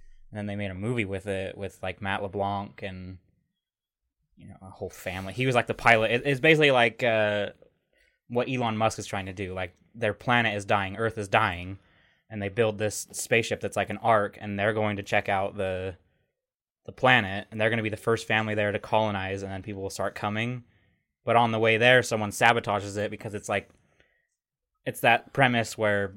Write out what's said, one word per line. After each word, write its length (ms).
and 60
then 80
they 100
made 160
a 40
movie 300
with 220
it 300
with, 260
like, 180
Matt 220
LeBlanc 600
and, 340
you 100
know, 140
a 80
whole 220
family. 420
He 120
was, 100
like, 120
the 60
pilot. 380
It, 140
it's 140
basically 320
like, 320
uh, 460
what 200
Elon 280
Musk 220
is 80
trying 180
to 80
do. 200
Like, 200
their 180
planet 420
is 80
dying, 320
Earth 220
is 100
dying, 520
and 120
they 80
build 280
this 340
spaceship 480
that's 160
like 140
an 80
ark, 420
and 180
they're 160
going 240
to 60
check 240
out 300
the, 400
the 80
planet, 580
and 80
they're 120
gonna 120
be 60
the 80
first 300
family 280
there 160
to 80
colonize, 640
and 80
then 120
people 180
will 80
start 260
coming. 480
But 100
on 160
the 80
way 180
there, 260
someone 260
sabotages 680
it 140
because 220
it's 160
like, 200
it's 160
that 320
premise 440
where, 400